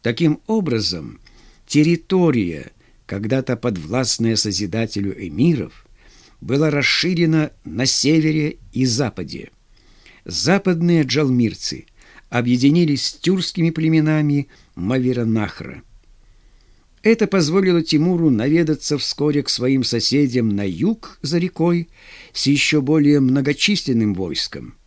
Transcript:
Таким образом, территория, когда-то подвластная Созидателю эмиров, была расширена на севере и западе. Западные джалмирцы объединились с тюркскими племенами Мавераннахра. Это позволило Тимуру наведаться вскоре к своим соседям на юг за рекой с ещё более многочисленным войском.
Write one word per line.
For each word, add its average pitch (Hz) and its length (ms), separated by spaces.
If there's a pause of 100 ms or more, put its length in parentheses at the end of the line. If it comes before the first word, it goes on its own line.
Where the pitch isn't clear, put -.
Таким 147 460
образом, 110 720 (440)
территория, 151 1040 (340)
когда-то 117 500
подвластная 113 800
Созидателю 104 800 (100)
эмиров, 107 640 (540)
была 151 280
расширена 160 840 (100)
на 107 220
севере 151 720 (160)
и 127 120
западе. 110 680 (760)
Западные 170 760
джалмирцы 123 840 (440)
объединились 131 760
с - 80
тюркскими 175 560
племенами 156 800 (260)
Мавераннахра. 113 1080 (1200)
Это 220 220
позволило 180 560
Тимуру 165 480
наведаться 147 680
вскоре 143 440
к 135 80
своим 131 340
соседям 120 680
на 101 180
юг 131 560
за 160 160
рекой 175 500 (420)
с - 140
ещё 143 360
более 147 380
многочисленным 131 960
войском. 69 600 (120)